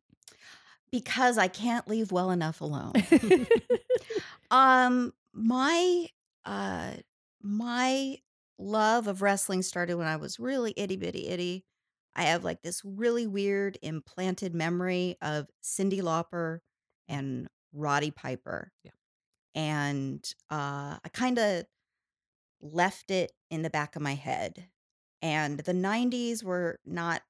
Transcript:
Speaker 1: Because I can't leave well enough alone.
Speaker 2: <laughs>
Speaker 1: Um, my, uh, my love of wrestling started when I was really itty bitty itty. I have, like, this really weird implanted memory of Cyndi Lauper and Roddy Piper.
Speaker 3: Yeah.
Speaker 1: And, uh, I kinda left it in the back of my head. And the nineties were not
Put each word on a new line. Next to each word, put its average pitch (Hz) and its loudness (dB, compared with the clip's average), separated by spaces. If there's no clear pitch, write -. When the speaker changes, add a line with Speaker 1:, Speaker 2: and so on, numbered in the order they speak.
Speaker 1:
Because 247 2
I 190 4
can't 233 -2
leave 220 -2
well 185 2
enough 160 -2
alone. 147 -6
Speaker 2:
<laughs> 262 6
Speaker 1:
Um, 254 6
my, 330 2
uh, 196 -4
my 247 -2
love 214 2
of 190 -2
wrestling 196 2
started 175 -2
when 170 0
I 156 0
was 151 -8
really 247 -2
itty 190 -2
bitty - -6
itty. 180 -4
I - -2
have, 170 2
like, 175 -4
this 175 -6
really 233 -2
weird 196 -2
implanted 180 -6
memory 180 -2
of 151 -4
Cyndi 190 -2
Lauper 165 -2
and 135 -6
Roddy 147 0
Piper. - -10
Speaker 3:
Yeah. - -20
Speaker 1:
And, 143 -2
uh, 143 -6
I - -14
kinda 226 0
left 175 2
it 185 2
in 160 -2
the 160 0
back 151 -2
of 151 -4
my 143 0
head. - -6
And 151 -2
the 180 -2
nineties 233 0
were 180 -2
not 170 -4